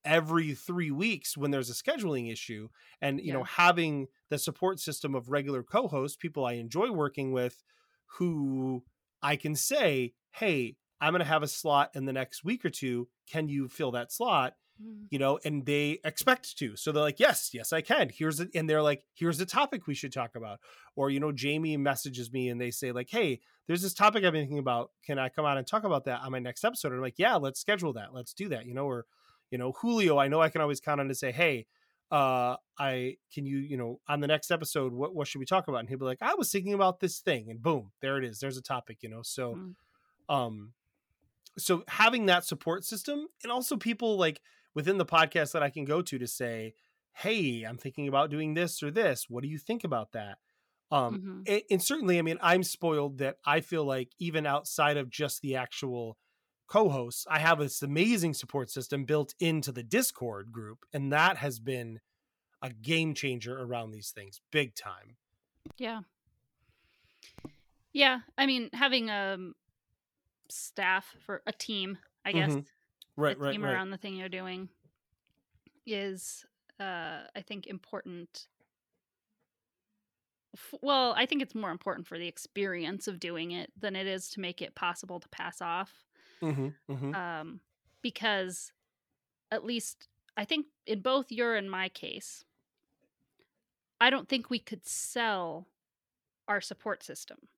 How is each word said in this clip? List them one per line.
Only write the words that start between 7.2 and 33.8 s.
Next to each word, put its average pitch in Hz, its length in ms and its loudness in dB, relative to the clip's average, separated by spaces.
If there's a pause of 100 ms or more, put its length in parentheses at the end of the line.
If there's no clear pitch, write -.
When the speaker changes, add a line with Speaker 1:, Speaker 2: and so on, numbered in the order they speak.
Speaker 1:
with, 123 300 0 (560)
who 135 680 0 (380)
I 143 140 2
can 151 180 -2
say, 147 600 2 (160)
"Hey, 139 460 0 (240)
I'm 156 120 4
gonna 180 120 2
have 151 180 4
a 147 60 -2
slot 143 460 4
in 135 120 -4
the 135 60 -2
next 131 320 -6
week 233 200 -2
or 170 60 0
two. 123 380 -4 (180)
Can 156 220 -2
you 139 200 -2
fill 131 240 -2
that 120 200 -4
slot?" 165 440 2 (260)
Speaker 2:
Mm. 214 280 -14
Speaker 1:
You 143 80 0
know, 139 260 4
and 147 220 0
they 147 380 2
expect - 540 2
to. 113 180 -4
So - 160 -2
they're 151 100 4
like, 147 180 0
"Yes, - 320 4
yes, 113 200 -6
I 160 100 2
can. 233 260 4
Here's 156 320 -2
it." 180 140 -4
And 160 160 0
they're 156 120 6
like, 147 300 2
"Here's 170 260 0
the 185 80 -2
topic 269 400 0
we 143 80 -4
should 135 180 -8
talk 120 220 -4
about." 110 260 -10 (360)
Or, 139 140 2
you 139 100 2
know, 151 120 0
Jamie 151 440 0
messages 127 560 -2
me 127 160 0
and 120 120 -2
they 123 100 0
say, 127 220 -4
like, 123 180 -4
"Hey, 180 300 2 (260)
there's 175 160 0
this 190 120 -4
topic 208 300 6
I've 175 80 8
been 156 120 2
thinking 143 140 -2
about. 123 340 0 (100)
Can 143 160 -2
I 131 100 0
come 156 160 -2
on 139 140 4
and 127 80 -4
talk 214 180 0
about 156 220 2
that 123 160 -2
on 131 100 -6
my 131 60 -2
next 123 260 -6
episode?" 226 240 0
And 127 80 -2
I'm 127 60 -4
like, 127 160 -6
"Yeah, 214 180 6
let's 135 240 0
schedule 175 340 0
that. 110 200 -10
Let's 127 180 -12
do 202 160 -6
that." 120 180 -4
You 123 80 -10
know, 139 120 -2
or, 123 200 -4 (440)
you 127 80 -4
know, 123 140 -2
Julio, 208 460 4
I 139 100 6
know 151 120 4
I 160 80 8
can 160 140 0
always 147 180 0
count 147 200 0
on 135 80 0
to 135 60 -2
say, 131 180 -2
"Hey, 139 340 2 (460)
uh, 127 440 4 (220)
I, 131 380 -2 (160)
can 143 140 -6
you, 139 120 -2
you 139 180 -4
know, 123 320 -4